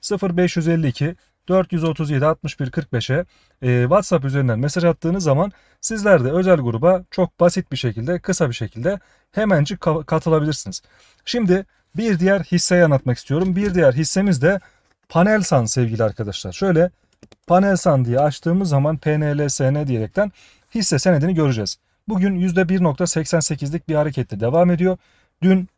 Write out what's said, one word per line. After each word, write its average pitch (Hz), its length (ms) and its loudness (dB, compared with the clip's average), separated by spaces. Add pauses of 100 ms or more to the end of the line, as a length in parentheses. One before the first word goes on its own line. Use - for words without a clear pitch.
Sıfır 190 360 -4
beş 180 200 0
yüz 160 100 -2
elli 165 200 0
iki, 147 280 -4 (320)
dört 185 260 0
yüz 165 100 -2
otuz 156 280 -2
yedi, 139 140 0
altmış 156 340 -4
bir 131 120 -4
kırk - 220 -6
beşe, 131 320 -2 (360)
e, 123 200 2
WhatsApp 139 440 2
üzerinden 131 340 0
mesaj 147 240 -2
attığınız 170 400 0
zaman 160 280 0 (300)
sizler 202 420 2
de 127 80 0
özel 180 260 4
gruba 147 540 0
çok - 280 -2
basit 175 320 0
bir 135 60 -6
şekilde, 123 420 -4
kısa - 300 -2
bir 117 60 -6
şekilde 131 440 -6 (320)
hemencik 196 480 0
ka-, 156 260 -2
katılabilirsiniz. 151 760 -2 (440)
Şimdi 196 400 0 (320)
bir 208 220 0
diğer 190 200 2
hisseyi 175 440 2
anlatmak 135 340 2
istiyorum. 175 380 -2
Bir 202 180 -2
diğer 151 200 4
hissemiz 160 480 0
de 185 180 2 (500)
Panelsan 180 560 2
sevgili 113 380 -2
arkadaşlar. 101 480 -6
Şöyle 180 400 2 (560)
Panelsan 180 580 2
diye 120 140 0
açtığımız 170 500 -2
zaman 147 280 0
P 151 220 -2
N 147 180 -2
L 147 120 -2
S 135 240 0
N 147 140 -2
diyerekten 131 440 -2 (440)
hisse 180 240 0
senedini 175 340 2
göreceğiz. 131 440 -2 (300)
Bugün 196 280 0
yüzde 180 340 0
bir 190 140 2
nokta 170 240 0
seksen 160 320 -2
sekizlik 151 500 -6
bir 156 60 -2
hareketle 139 440 -2
devam 160 320 2
ediyor. 180 260 0 (440)
Dün 185 360 2